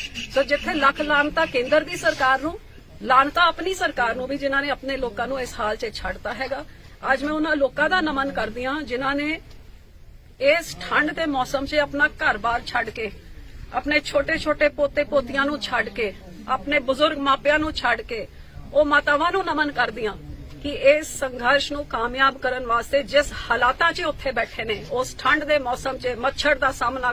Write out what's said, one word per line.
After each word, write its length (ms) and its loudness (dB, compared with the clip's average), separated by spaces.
ਸੋ 100 4
ਜਿੱਥੇ 300 -2
ਲੱਖ 280 2
ਲਾਹਨਤਾਂ 460 2
ਕੇਂਦਰ 360 2
ਦੀ 140 -8
ਸਰਕਾਰ 440 2
ਨੂੰ, 160 -4
ਲਾਹਨਤਾਂ 440 6
ਆਪਣੀ 260 0
ਸਰਕਾਰ 420 0
ਨੂੰ 120 -4
ਵੀ, 100 -2
ਜਿਨ੍ਹਾਂ 240 0
ਨੇ 80 -2
ਆਪਣੇ 280 -4
ਲੋਕਾਂ 300 -4
ਨੂੰ 140 -4
ਇਸ 180 -8
ਹਾਲ 160 0
'ਚ 180 -6
ਛੱਡਤਾ 400 -6
ਹੈਗਾ। 300 -6
ਅੱਜ 100 0
ਮੈਂ 100 -2
ਉਹਨਾਂ 220 0
ਲੋਕਾਂ 340 2
ਦਾ 120 4
ਨਮਨ 300 0
ਕਰਦੀ 340 -4
ਹਾਂ 180 -2
ਜਿਨ੍ਹਾਂ 320 -2
ਨੇ 240 -2
ਇਸ 320 2
ਠੰਡ 320 2
ਦੇ 160 -2
ਮੌਸਮ 380 0
'ਚ 140 -4
ਆਪਣਾ 280 2
ਘਰ-ਬਾਰ 480 0
ਛੱਡ 240 -2
ਕੇ, 220 -6
ਆਪਣੇ 260 0
ਛੋਟੇ-ਛੋਟੇ 720 2
ਪੋਤੇ-ਪੋਤੀਆਂ 720 0
ਨੂੰ 160 0
ਛੱਡ 280 -2
ਕੇ, 240 -4
ਆਪਣੇ 340 0
ਬਜ਼ੁਰਗ 380 2
ਮਾਪਿਆਂ 400 2
ਨੂੰ 140 -2
ਛੱਡ 280 0
ਕੇ 240 -8
ਉਹ 120 6
ਮਾਤਾਵਾਂ 460 4
ਨੂੰ 140 2
ਨਮਨ 260 0
ਕਰਦੀ 340 -2
ਹਾਂ 100 -4
ਕਿ 80 -6
ਇਸ 160 2
ਸੰਘਰਸ਼ 540 0
ਨੂੰ 120 -4
ਕਾਮਯਾਬ 520 0
ਕਰਨ 280 -2
ਵਾਸਤੇ 400 2
ਜਿਸ 260 2
ਹਾਲਾਤਾਂ 520 2
'ਚ 100 -6
ਉੱਥੇ 280 -2
ਬੈਠੇ 320 -4
ਨੇ, 280 -4
ਉਸ 260 -2
ਠੰਡ 260 2
ਦੇ 160 4
ਮੌਸਮ 380 -4
'ਚ 220 -4
ਮੱਛਰ 380 2
ਦਾ 140 2
ਸਾਹਮਣਾ 420 -2